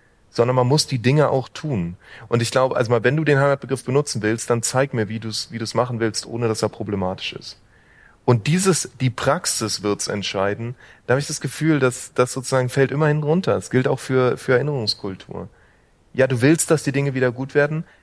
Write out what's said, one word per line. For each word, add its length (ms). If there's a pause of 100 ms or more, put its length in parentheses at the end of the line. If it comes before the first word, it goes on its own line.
(300)
sondern 260
man 100
muss 200
die 140
Dinge 280
auch 220
tun. 480 (300)
Und 120
ich 100
glaube, 260
also 140
mal, 140
wenn 140
du 60
den 140
Heimatbegriff 460
benutzen 380
willst, 260
dann 140
zeig 320
mir, 160
wie 100
du's, 300
wie 80
du's 160
machen 260
willst, 260
ohne 220
dass 140
er 80
problematisch 640
ist. 260 (640)
Und 220
dieses, 520
die 120
Praxis 720
wird's 260
entscheiden. 680 (300)
Da 60
habe 80
ich 60
das 160
Gefühl, 360
dass 360
das 180
sozusagen 380
fällt 200
immer 180
hinten 160
runter. 340
Es 100
gilt 180
auch 140
für, 380
für 160
Erinnerungskultur. 960 (640)
Ja, 120
du 140
willst, 300
dass 120
die 100
Dinge 200
wieder 180
gut 240
werden? 300 (180)